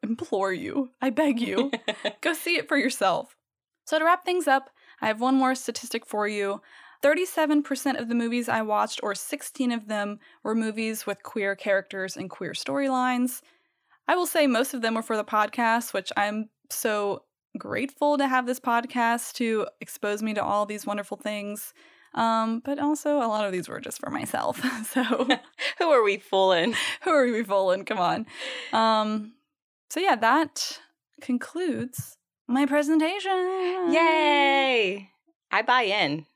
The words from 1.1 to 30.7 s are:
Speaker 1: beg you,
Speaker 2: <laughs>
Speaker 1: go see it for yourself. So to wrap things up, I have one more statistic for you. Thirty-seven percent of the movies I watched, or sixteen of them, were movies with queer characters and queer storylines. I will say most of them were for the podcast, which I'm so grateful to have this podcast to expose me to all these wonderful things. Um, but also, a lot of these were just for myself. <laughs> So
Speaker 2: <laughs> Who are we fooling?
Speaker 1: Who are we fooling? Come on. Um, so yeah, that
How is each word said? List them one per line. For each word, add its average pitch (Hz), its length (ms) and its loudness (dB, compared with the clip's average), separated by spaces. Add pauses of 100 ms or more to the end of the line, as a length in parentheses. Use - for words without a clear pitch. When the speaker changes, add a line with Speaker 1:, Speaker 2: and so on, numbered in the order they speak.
Speaker 1:
beg 277 300 2
you, 233 300 -2 (260)
Speaker 2:
<laughs> - 240 -6
Speaker 1:
go 339 120 0
see 339 240 -2
it - 120 -4
for 311 80 2
yourself. 240 600 0 (500)
So 311 120 0
to 311 60 2
wrap 359 200 4
things 359 240 0
up, 269 220 2 (300)
I 226 80 -2
have 220 120 -2
one 254 140 2
more 262 200 4
statistic 240 520 -8
for 208 220 -2
you. 208 320 -4 (420)
Thirty-seven 302 600 2
percent 277 360 -2
of 233 100 -6
the 240 60 -2
movies 233 340 0
I 226 140 0
watched, 214 400 0
or 208 120 -2
sixteen - 560 -4
of 226 160 -4
them, 208 320 -4 (240)
were 220 120 -2
movies 220 520 -4
with 202 160 -6
queer 196 320 -2
characters 190 640 -2
and 185 140 -10
queer - 220 -8
storylines. 254 920 -2 (680)
I 330 80 4
will 359 100 0
say 311 200 4
most 254 260 2
of 254 100 -6
them 226 120 0
were 226 80 -2
for 220 140 -2
the 208 80 -2
podcast, 226 680 0
which 190 240 -4
I'm 208 320 -2 (220)
so 208 520 -2 (360)
grateful 294 600 -2
to 285 100 2
have 254 180 0
this 247 140 -2
podcast 233 720 0
to 226 320 0 (140)
expose 208 420 -4
me 220 120 -4
to 208 100 0
all 208 220 0
these 208 200 -8
wonderful 202 300 -6
things. 208 560 -8 (420)
Um, 226 500 2
but 285 140 -4
also, 294 400 0
a 233 100 0
lot 214 160 0
of 196 80 -2
these 180 160 -4
were - 120 -8
just - 200 -10
for - 100 -8
myself. - 500 -4 (140)
<laughs> 220 120 -8
So 247 420 -2 (260)
Speaker 2:
<laughs> - 240 -8
Who 349 120 2
are 262 120 6
we 202 160 2
fooling? 190 560 2 (300)
Speaker 1:
Who 381 60 0
are 294 160 6
we 233 160 0
fooling? 196 420 2
Come 214 140 -2
on. 175 280 2 (460)
Um, 214 600 2 (580)
so 311 100 -4
yeah, 359 160 4
that 247 640 2 (420)